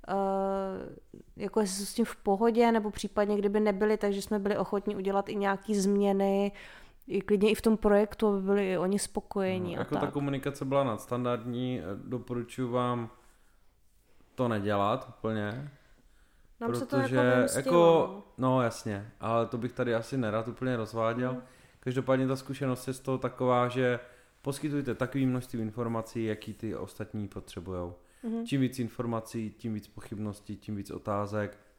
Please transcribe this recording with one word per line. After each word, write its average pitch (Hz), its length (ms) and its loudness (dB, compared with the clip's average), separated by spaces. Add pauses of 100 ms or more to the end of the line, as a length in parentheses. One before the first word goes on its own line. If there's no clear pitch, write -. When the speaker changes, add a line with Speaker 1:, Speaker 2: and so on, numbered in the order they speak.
Speaker 1:
eh, - 40 -4 (1200)
jako 202 240 0
jestli 190 160 0
jsou 196 140 -6
s - 40 -12
tím 226 100 2
v - 120 -4
pohodě, 226 560 4
nebo 214 180 2
případně 208 460 0
kdyby 202 240 2
nebyli, 214 360 4
takže 202 260 0
jsme 214 160 -2
byli 202 180 0
ochotní 202 400 -2
udělat 196 320 0
i - 80 -4
nějaký 202 380 0
změny, 196 760 4 (580)
i 202 120 0
klidně 208 280 4
i 214 40 4
v - 80 -4
tom 220 140 6
projektu, 208 520 4
aby 202 140 2
byli 196 300 2
i 180 60 0
oni 190 200 2
spokojení 185 760 -2
Speaker 2:
No, - 20 -6
Speaker 1:
a - 20 -6
Speaker 2:
jako 156 160 -4
ta 147 60 0
Speaker 1:
tak. 143 120 0
Speaker 2:
komunikace 139 520 -2
byla 139 200 4
nadstandardní, 123 960 -2
eh, - 20 -10 (220)
doporučuji 120 680 -6
vám 123 400 0 (1200)
to 127 140 0
nedělat 104 600 0 (100)
úplně, 110 520 -4 (920)
Speaker 1:
Nám 233 140 -2
se 247 120 -2
to 277 100 -2
Speaker 2:
protože 269 200 2
Speaker 1:
jako 127 220 6
vymstilo, - 260 2
Speaker 2:
jako, 170 440 6 (300)
Speaker 1:
no. 131 180 2
Speaker 2:
no 127 60 4
jasně, 110 480 -4 (100)
ale 113 260 0
to 120 120 -6
bych 117 140 -4
tady 123 220 0
asi 113 220 -2
nerad 113 320 -2
úplně 127 280 -2
rozváděl. 117 540 0
Speaker 1:
Hmm. 123 120 -6 (380)
Speaker 2:
Každopádně 131 480 2
ta 131 80 2
zkušenost 135 520 -4
je 135 60 -4
z 135 60 -10
toho 131 180 -2
taková, 123 500 2
že 123 320 0 (420)
poskytujte 143 520 -4
takový 131 320 -2
množství 127 340 -2
informací, 113 640 -4
jaký 107 300 -6
ty 101 220 -6
ostatní 104 520 -8
potřebujou. 90 680 -8 (280)
Speaker 1:
Mhm. 226 240 -6
Speaker 2:
Čím 143 140 0
víc 131 180 0
informací, 113 800 -4
tím 113 160 -6
víc 104 140 -8
pochybností, 104 680 -10
tím 107 200 -8
víc 98 140 -8
otázek 104 680 -4 (200)